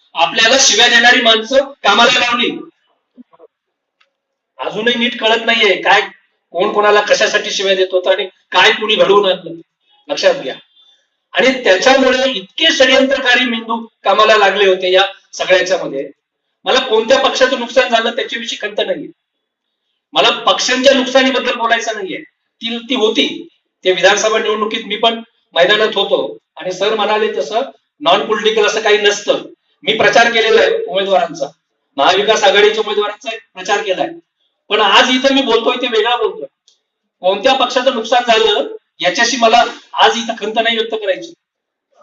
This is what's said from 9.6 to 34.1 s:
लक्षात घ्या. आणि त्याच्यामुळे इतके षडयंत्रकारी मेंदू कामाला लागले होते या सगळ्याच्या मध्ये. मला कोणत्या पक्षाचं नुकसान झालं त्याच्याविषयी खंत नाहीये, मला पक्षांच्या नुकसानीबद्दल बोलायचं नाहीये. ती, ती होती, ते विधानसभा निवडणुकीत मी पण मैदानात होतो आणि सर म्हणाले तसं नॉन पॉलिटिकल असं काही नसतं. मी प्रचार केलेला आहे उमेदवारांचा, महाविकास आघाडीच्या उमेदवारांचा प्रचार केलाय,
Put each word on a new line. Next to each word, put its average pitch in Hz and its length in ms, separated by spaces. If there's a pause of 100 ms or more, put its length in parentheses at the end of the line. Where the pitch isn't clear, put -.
लक्षात 170 260
घ्या. 131 200 (800)
आणि 254 180 (120)
त्याच्यामुळे 254 680
इतके 311 420
षडयंत्रकारी 262 720
मेंदू 226 320 (280)
कामाला 214 320
लागले 202 300
होते 180 260
या 190 120 (280)
सगळ्याच्या 180 460
मध्ये. 147 300 (560)
मला 226 160
कोणत्या 240 380
पक्षाचं 262 420
नुकसान 240 280
झालं 226 280
त्याच्याविषयी - 440
खंत 202 200
नाहीये, - 300 (1000)
मला 185 180 (140)
पक्षांच्या 254 500
नुकसानीबद्दल 254 600
बोलायचं 226 400
नाहीये. 185 240
ती, - 600
ती 247 160
होती, 214 540 (360)
ते 185 80
विधानसभा 202 460
निवडणुकीत 214 480
मी 202 100
पण 226 240 (340)
मैदानात 208 400
होतो 185 440 (180)
आणि 175 160
सर 202 220
म्हणाले 214 380
तसं 233 380 (300)
नॉन 190 260
पॉलिटिकल 214 400
असं - 140
काही 208 180
नसतं. 202 440 (420)
मी 202 80
प्रचार 233 400
केलेला 220 280
आहे - 240
उमेदवारांचा, 175 640 (500)
महाविकास 196 480
आघाडीच्या 208 400
उमेदवारांचा 208 520 (180)
प्रचार 202 280
केलाय, 190 260 (600)